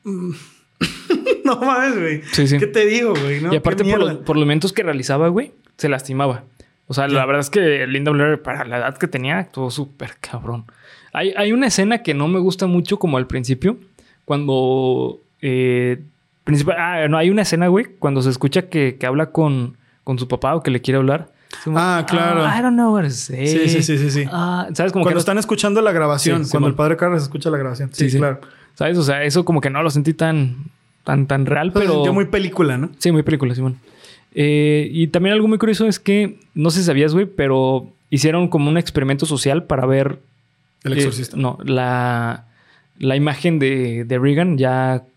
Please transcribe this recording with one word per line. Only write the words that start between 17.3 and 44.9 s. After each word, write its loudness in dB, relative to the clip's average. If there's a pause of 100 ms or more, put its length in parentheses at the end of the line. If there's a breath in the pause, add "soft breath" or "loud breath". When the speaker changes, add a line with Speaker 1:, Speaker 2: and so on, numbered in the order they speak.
Speaker 2:
escena, 2
güey, 4 (120)
cuando 0
se 2
escucha 0
que, 0
que -4
habla -2
con, 0 (260 soft breath)
con -4
su -6
papá -2
o -2
que 0
le 0
quiere 0
hablar. 0 (180 loud breath)
Es -18
como, -2
Speaker 1:
Ah, 0
claro. 2
Speaker 2:
"Ah, 0
I 0
don't 2
know 2
what 2
to 0
say". -4
Speaker 1:
Sí, 2
sí, 2
sí, 0
sí, 0
sí. -2
Speaker 2:
Ah, -4
¿sabes? 0
Como 0
Speaker 1:
Cuando 2
Speaker 2:
que 0
no 2
Speaker 1:
están 0
escuchando 0
la 2
grabación, 0
Speaker 2:
Sí, -4
Speaker 1:
cuando 2
Speaker 2:
Simón. 2
Speaker 1:
el -4
padre 2
Carlos 0
escucha -6
la 0
grabación. -6
Sí, 0
Speaker 2:
Sí, 2
sí. 2
Speaker 1:
claro. 0 (340 loud breath)
Speaker 2:
¿Sabes? 0
O 2
sea, 0
eso 0
como 2
que -2
no -2
lo 0
sentí 0
tan, -2 (380)
tan, 0
tan 0
real, 0
Speaker 1:
Se -6
Speaker 2:
pero 2
Speaker 1:
sintió 2
muy 2
película, 0
¿no? -4 (100)
Speaker 2:
Sí, 2
muy 4
película, 0
Simón. -2 (580 loud breath)
Eh, 2
y 2
también 2
algo 2
muy 2
curioso 2
es 0
que, 0 (160)
no 0
sé 0
si 0
sabías, 2
güey, 2
pero 0 (240)
hicieron 2
como 2
un 2
experimento -2
social 0
para -2
ver, 0 (640)
Speaker 1:
El -2
Speaker 2:
eh, 0
Speaker 1:
Exorcista. -2
Speaker 2:
no, -2
la, -2 (540 soft breath)
la 0
imagen 0
de, -2
de -2
Regan 2
ya 0 (140)